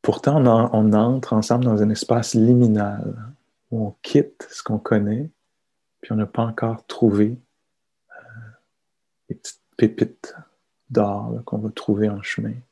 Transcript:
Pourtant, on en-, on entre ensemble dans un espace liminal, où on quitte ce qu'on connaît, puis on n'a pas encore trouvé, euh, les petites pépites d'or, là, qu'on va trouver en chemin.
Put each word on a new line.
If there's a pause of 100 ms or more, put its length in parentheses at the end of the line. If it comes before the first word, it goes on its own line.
Pourtant,
on
en-,
on
entre
ensemble
dans
un
espace
liminal, (380)
où
on
quitte
ce
qu'on
connaît, (680)
puis
on
n'a
pas
encore
trouvé, (760)
euh, (880)
les
petites (140)
pépites (540)
d'or,
là,
qu'on
va
trouver
en
chemin. (180)